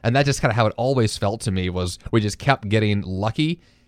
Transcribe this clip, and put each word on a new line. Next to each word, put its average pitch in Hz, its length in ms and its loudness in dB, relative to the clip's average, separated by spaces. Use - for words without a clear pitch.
And 117 120 2
that's 139 100 4
just 139 160 0
kinda 117 140 0
how 117 100 4
it 104 100 0
always 123 420 2
felt 107 240 -4
to 110 100 -4
me, 92 180 -2
was 90 300 -4
we 117 80 4
just 104 200 0
kept 135 280 -2
getting 104 360 2
lucky, 110 580 -2